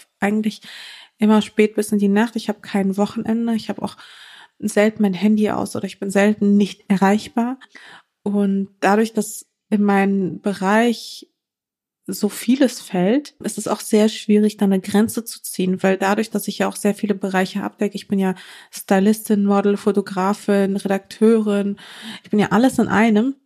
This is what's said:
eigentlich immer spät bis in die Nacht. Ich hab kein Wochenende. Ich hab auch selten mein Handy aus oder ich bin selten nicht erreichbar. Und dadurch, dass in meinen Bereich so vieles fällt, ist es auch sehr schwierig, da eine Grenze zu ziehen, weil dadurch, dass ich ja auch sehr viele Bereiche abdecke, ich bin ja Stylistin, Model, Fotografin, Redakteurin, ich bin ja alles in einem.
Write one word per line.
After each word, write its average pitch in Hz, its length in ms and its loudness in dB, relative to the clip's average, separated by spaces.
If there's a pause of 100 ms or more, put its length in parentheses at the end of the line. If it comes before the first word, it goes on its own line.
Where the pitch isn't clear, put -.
(200)
eigentlich 214 420 -2 (560)
immer 214 240 4
spät 214 340 0
bis 214 160 -4
in 208 80 0
die 202 100 2
Nacht. 214 260 0
Ich 220 140 -4
hab 208 120 -8
kein 196 360 -2
Wochenende. 226 580 -2
Ich 220 140 -6
hab 202 120 -10
auch - 140 -8 (640)
selten 214 420 0
mein 196 120 2
Handy 214 360 2
aus - 260 -4
oder 202 100 -6
ich - 140 -14
bin 196 100 -8
selten 202 480 4
nicht 202 320 0
erreichbar. 214 720 0 (600)
Und 196 480 0 (120)
dadurch, 214 320 2
dass - 320 -6 (240)
in 208 140 2
meinen 196 580 0
Bereich 208 920 -2 (720)
so 190 220 -4
vieles 240 540 0
fällt, 208 640 -2
ist - 140 -8
es 214 100 -8
auch - 120 -4
sehr 214 300 2
schwierig, 208 480 2
da - 80 0
eine 190 160 2
Grenze 214 420 0
zu - 180 -14
ziehen, 185 420 -4
weil 190 140 2
dadurch, 202 320 -2
dass 202 180 -6
ich 202 120 -6
ja 196 80 0
auch 196 80 -8
sehr 202 180 0
viele 202 220 -4
Bereiche 190 480 -4
abdecke, 208 320 -4
ich - 120 -14
bin 196 120 -2
ja 185 160 0 (360)
Stylistin, 202 760 0
Model, 202 320 2
Fotografin, 196 1000 -2
Redakteurin, 202 1000 0 (460)
ich - 60 -20
bin 208 100 2
ja 190 120 0
alles 254 280 2
in 214 80 2
einem. 226 480 2 (100)